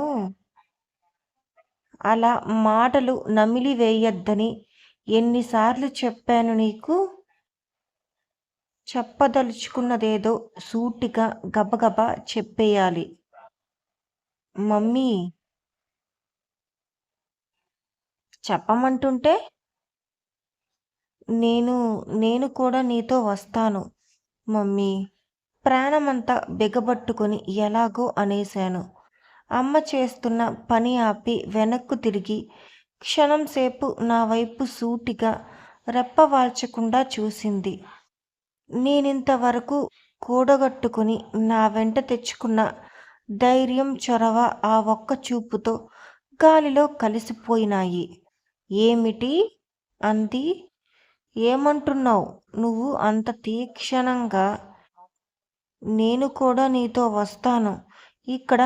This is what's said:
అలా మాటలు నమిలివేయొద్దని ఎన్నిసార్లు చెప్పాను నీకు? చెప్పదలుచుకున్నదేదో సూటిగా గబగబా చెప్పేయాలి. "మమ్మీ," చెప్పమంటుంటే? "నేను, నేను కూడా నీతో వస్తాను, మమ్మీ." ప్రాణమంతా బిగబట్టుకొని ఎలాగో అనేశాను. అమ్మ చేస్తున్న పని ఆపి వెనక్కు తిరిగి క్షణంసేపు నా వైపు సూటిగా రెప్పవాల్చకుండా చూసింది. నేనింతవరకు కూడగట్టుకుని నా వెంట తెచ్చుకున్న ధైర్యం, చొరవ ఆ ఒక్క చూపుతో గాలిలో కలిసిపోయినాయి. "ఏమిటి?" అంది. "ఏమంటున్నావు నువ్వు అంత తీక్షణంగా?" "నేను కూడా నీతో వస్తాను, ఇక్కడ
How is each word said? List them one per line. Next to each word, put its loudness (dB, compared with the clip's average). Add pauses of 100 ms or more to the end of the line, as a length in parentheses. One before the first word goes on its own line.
(2000)
అలా 2 (300)
మాటలు 2 (200)
నమిలివేయొద్దని 2 (580)
ఎన్నిసార్లు 2
చెప్పాను 0
నీకు? 0 (1900)
చెప్పదలుచుకున్నదేదో 0 (280)
సూటిగా -2 (240)
గబగబా 0 (200)
చెప్పేయాలి. 0 (1500)
"మమ్మీ," 0 (3250)
చెప్పమంటుంటే? 0 (2000)
"నేను, 2 (420)
నేను 0
కూడా 0
నీతో 0
వస్తాను, -2 (640)
మమ్మీ." 0 (760)
ప్రాణమంతా 0 (140)
బిగబట్టుకొని -2 (220)
ఎలాగో 0 (120)
అనేశాను. -2 (720)
అమ్మ 0
చేస్తున్న -2 (220)
పని 2
ఆపి 0 (120)
వెనక్కు 0
తిరిగి -2 (640)
క్షణంసేపు 0 (140)
నా 2
వైపు -2
సూటిగా -4 (560)
రెప్పవాల్చకుండా 2
చూసింది. -4 (960)
నేనింతవరకు 0 (440)
కూడగట్టుకుని 2 (240)
నా 2
వెంట 0
తెచ్చుకున్న -2 (680)
ధైర్యం, 2
చొరవ 0 (280)
ఆ 4 (120)
ఒక్క -2 (100)
చూపుతో -4 (640)
గాలిలో 6 (140)
కలిసిపోయినాయి. -2 (640)
"ఏమిటి?" 2 (680)
అంది. -2 (880)
"ఏమంటున్నావు 2 (340)
నువ్వు -2 (140)
అంత 0 (100)
తీక్షణంగా?" -2 (1300)
"నేను 0
కూడా 2
నీతో 0
వస్తాను, 0 (540)
ఇక్కడ 0